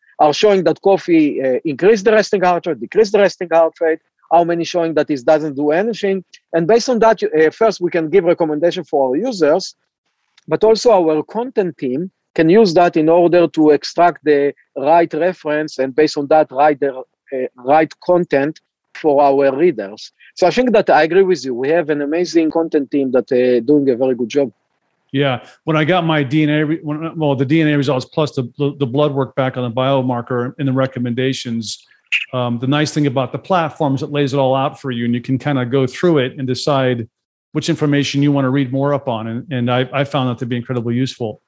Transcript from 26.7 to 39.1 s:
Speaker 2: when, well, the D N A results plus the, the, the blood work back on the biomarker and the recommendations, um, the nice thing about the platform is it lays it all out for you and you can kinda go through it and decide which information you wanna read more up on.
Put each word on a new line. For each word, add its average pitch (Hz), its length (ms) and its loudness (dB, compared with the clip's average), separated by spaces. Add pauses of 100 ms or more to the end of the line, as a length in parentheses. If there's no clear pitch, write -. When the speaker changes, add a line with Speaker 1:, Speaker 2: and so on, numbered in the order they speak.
Speaker 2:
when, 156 360 -10
well, 147 160 0
the 131 120 -2
D 160 160 2
N 151 60 2
A 147 80 0
results 131 280 -2
plus 151 280 -4
the, 135 100 -4 (160)
the, 147 200 -4
the 139 80 -2
blood 143 280 0
work 135 200 -4
back 131 220 -2
on 127 60 -4
the 120 120 -6
biomarker 127 840 -2
and 139 100 -4
the 131 40 0
recommendations, 123 1120 -4 (460)
um, 123 260 -2
the 123 80 -6
nice 147 260 0
thing 151 140 0
about 131 260 -2
the 139 60 -6
platform 160 560 -2
is 135 80 -4
it 143 80 -8
lays 143 240 -2
it 143 40 0
all 131 160 2
out 135 260 -2
for 135 100 -8
you 120 160 -6
and 120 80 0
you 120 60 -2
can 131 180 -2
kinda 135 260 -2
go 131 220 0
through 160 320 0
it 127 180 -2
and 135 100 -8
decide 127 600 -2 (440)
which 156 180 -2
information 143 520 0
you 143 100 2
wanna 139 180 0
read 135 200 0
more 139 220 -2
up 139 160 -4
on. 113 200 -6